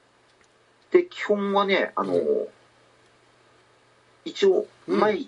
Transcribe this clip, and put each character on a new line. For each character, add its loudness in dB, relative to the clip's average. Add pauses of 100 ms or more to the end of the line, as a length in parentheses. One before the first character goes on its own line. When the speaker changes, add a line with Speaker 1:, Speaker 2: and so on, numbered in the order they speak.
(920)
Speaker 1:
で、 6
基 -16
本 -2
は 2
ね、 0
あ -2
の、 -4
Speaker 2:
う 2
ん。 -2 (1800)
Speaker 1:
一 -2
応、 2 (200)
Speaker 2:
う -2
ん。 2
Speaker 1:
前 2
言 -8
っ -20